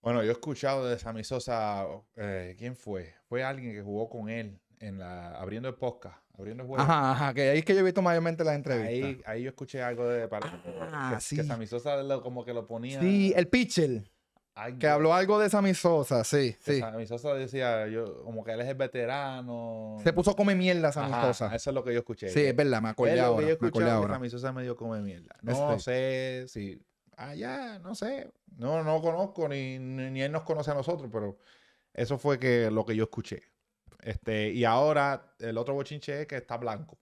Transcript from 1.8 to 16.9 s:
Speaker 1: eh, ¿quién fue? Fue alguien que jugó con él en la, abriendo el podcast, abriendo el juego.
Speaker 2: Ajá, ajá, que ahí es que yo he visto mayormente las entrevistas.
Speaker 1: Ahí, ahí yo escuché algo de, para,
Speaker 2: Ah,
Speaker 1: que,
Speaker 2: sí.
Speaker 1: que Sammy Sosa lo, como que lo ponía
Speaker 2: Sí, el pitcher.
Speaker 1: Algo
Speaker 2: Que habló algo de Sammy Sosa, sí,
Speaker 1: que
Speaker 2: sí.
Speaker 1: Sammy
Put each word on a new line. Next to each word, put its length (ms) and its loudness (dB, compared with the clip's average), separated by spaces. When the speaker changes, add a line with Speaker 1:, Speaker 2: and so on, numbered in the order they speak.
Speaker 1:
eh, 420 -6
¿quién 160 -10
fue? 400 -10
Fue 160 -4
alguien 280 -6
que 100 -10
jugó 260 -4
con 200 -10
él 300 -8
en 180 -10
la, 380 -12
abriendo 320 -6
el 80 -8
podcast, 400 -8
abriendo 280 -12
el 40 -12
juego. 140 0
Speaker 2:
Ajá, 300 4
ajá, 220 0
que 160 4
ahí 100 6
es 40 -4
que 100 4
yo 60 6
he 40 6
visto 180 4
mayormente 400 2
las 140 2
entrevistas. 320 0
Speaker 1:
Ahí, 380 -2
ahí 180 -6
yo 60 -6
escuché 320 -10
algo 260 -2
de, 200 0
para, 320 -6
Speaker 2:
Ah, 220 -4
Speaker 1:
que, 60 -6
Speaker 2:
sí. 160 -6
Speaker 1:
que 80 0
Sammy 240 -4
Sosa 340 -4
lo, 200 -2
como 220 -8
que 100 -8
lo 120 -6
ponía 340 -8
Speaker 2:
Sí, 360 4
el 120 4
pitcher. 640 2
Speaker 1:
Algo 140 -8
Speaker 2:
Que 100 0
habló 260 6
algo 240 4
de 120 6
Sammy 240 4
Sosa, 500 4
sí, 400 2
Speaker 1:
que 100 2
Speaker 2:
sí. 60 2
Speaker 1:
Sammy 260 -6